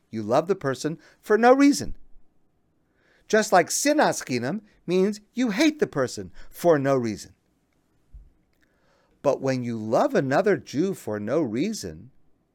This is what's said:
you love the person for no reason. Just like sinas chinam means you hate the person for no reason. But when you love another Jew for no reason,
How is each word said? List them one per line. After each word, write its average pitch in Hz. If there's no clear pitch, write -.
you 110
love 135
the 196
person 151
for 214
no 233
reason. 269
Just 214
like 180
sinas 277
chinam 131
means 190
you 240
hate 302
the -
person 117
for 165
no 135
reason. 113
But 139
when 131
you 120
love 151
another 160
Jew 170
for 107
no 120
reason, 120